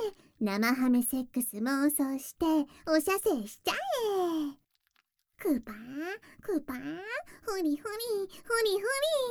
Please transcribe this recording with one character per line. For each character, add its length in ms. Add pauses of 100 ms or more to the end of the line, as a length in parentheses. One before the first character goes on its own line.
え。 80 (240)
生 340
ハ 160
メ 140
セ 140
ッ 100
ク 160
ス 140
妄 340
想 260
し 180
て、 100 (420)
お 120
射 200
精 260
し 140
ち 100
ゃ 40
え。 840 (800)
ク 240
パ 120
ー、 20 (640)
ク 200
パ 120
ー、 60 (640)
フ 180
リ 160
フ 100
リ、 400
フ 380
リ 140
フ 80 (440)